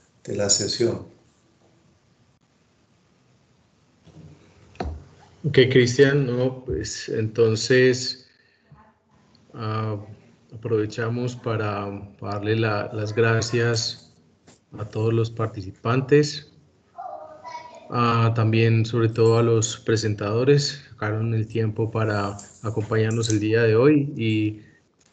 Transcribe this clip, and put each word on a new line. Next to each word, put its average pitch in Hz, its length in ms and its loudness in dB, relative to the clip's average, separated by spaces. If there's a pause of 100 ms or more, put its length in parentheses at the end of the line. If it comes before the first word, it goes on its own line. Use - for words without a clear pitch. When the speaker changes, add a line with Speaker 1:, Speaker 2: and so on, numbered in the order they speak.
(240)
Speaker 1:
de 104 120 -8
la 101 140 -2
sesión. - 560 -2 (4000)
Speaker 2:
Ok, 139 160 2 (100)
Cristian, 139 560 4
no, 123 400 -4
pues - 420 -8
entonces, 117 1200 0 (1300)
ah, 110 500 -6 (480)
aprovechamos 117 840 -4
para, 104 520 -4 (320)
para 101 140 -8
darle 107 220 -2
la, 107 380 -2
las 107 200 -6
gracias 113 1000 0 (680)
a 110 100 -10
todos 113 240 0
los 113 160 0
participantes, 120 1200 0 (1400)
ah, 117 440 2
también 113 520 4
sobre 113 220 2
todo 113 280 4
a 117 60 4
los 113 340 0
presentadores, 113 1120 0
sacaron 110 460 -4
el 107 100 0
tiempo 110 460 -2
para 104 460 -2 (260)
acompañarnos 110 680 -2
el 110 100 2
día 107 220 0
de 110 140 4
hoy 139 420 4
y, 107 440 -2 (500)